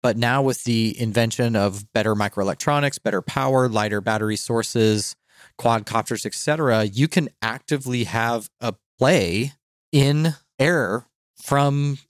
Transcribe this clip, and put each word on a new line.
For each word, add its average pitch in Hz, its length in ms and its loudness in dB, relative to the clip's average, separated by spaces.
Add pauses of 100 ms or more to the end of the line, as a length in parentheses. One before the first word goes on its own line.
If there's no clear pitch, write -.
But 117 140 2
now 120 260 2
with 131 220 -2
the 113 340 0
invention 113 560 0
of 101 380 0
better 110 220 2
microelectronics, 104 880 -2
better 101 180 -2
power, 135 480 0
lighter 107 320 -2
battery 107 360 -2
sources, 110 760 0 (440)
quadcopters, 113 680 -2
et 107 100 -8
cetera, 135 500 0
you 107 220 0
can 165 220 0 (140)
actively 123 640 -4
have 113 440 -2 (120)
a 117 140 -4 (240)
play 127 540 2 (400)
in 147 420 2 (240)
air 131 480 0 (300)
from 143 640 0 (120)